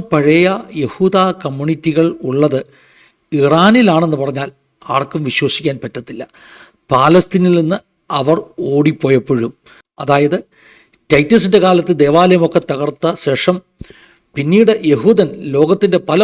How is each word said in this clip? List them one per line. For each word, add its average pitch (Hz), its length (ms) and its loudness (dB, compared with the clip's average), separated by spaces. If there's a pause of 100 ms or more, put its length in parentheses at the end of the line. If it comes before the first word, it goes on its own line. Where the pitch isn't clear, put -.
(140)
പഴയ 156 340 2 (360)
യഹൂദ 185 340 -2 (260)
കമ്മ്യൂണിറ്റികൾ 156 640 -2 (220)
ഉള്ളത് 139 320 0 (720)
ഇറാനിലാണെന്ന് 165 920 2
പറഞ്ഞാൽ 135 280 -6 (300)
ആർക്കും 135 480 -6
വിശ്വസിക്കാൻ 139 540 -4
പറ്റത്തില്ല. 120 400 -14 (680)
പാലസ്തീനിൽ 175 640 2
നിന്ന് 165 200 -2 (320)
അവർ 147 280 0 (340)
ഓടിപ്പോയപ്പോഴും, 139 800 0 (460)
അതായത് 143 380 0 (760)
ടൈറ്റസിൻ്റെ 185 540 2
കാലത്ത് 175 380 2
ദേവാലയമൊക്കെ 170 600 2 (100)
തകർത്ത 143 420 -6 (100)
ശേഷം 147 320 -2 (800)
പിന്നീട് 185 360 2 (140)
യഹൂദൻ 156 440 2 (240)
ലോകത്തിൻ്റെ 175 460 0 (100)
പല 175 140 2